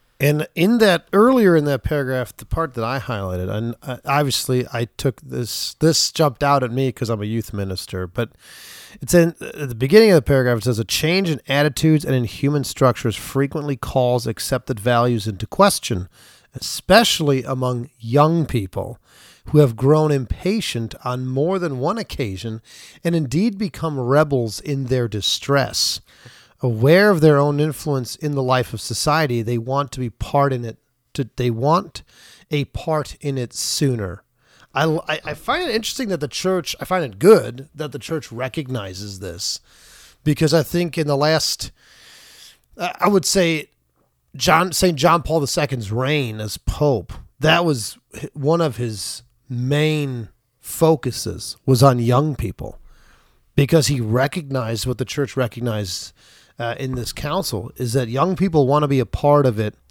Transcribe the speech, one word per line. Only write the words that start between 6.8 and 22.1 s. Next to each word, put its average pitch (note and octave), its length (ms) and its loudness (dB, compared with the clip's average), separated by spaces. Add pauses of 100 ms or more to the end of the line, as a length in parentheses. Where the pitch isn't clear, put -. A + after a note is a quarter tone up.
'cause A2 180 -6
I'm G#2 140 -2
a - 20 -4
youth A2 280 -4
minister, F#2+ 520 -6
but A2+ 240 -6 (720)
it's D3 140 0
in, E3+ 140 8 (120)
at - 280 -10
the A#2 60 -8
beginning F#3+ 360 6
of F3+ 40 8
the D3 60 6
paragraph, B2 380 2
it G#2 60 -8
says, A#2+ 120 0
"A A2 80 -2
change F3+ 420 0
in D3+ 200 -2
attitudes D3 580 2
and C3+ 80 -2
in B2 120 0
human C#3+ 380 -2
structures A#2+ 520 0
frequently C#3+ 600 -4
calls B2 520 0
accepted A#2+ 520 -4
values A#2+ 460 2
into G#2+ 220 -6
question, - 600 0 (460)
especially D#3 880 2
among B2+ 540 -4
young D3 480 4
people G2+ 540 -6 (460)
who - 120 4
have C3 180 6
grown D3+ 360 4
impatient C3+ 800 -2 (100)
on B2+ 220 -6
more C#3+ 320 0
than D3+ 220 -4
one F3 180 -2
occasion A2 640 -6 (420)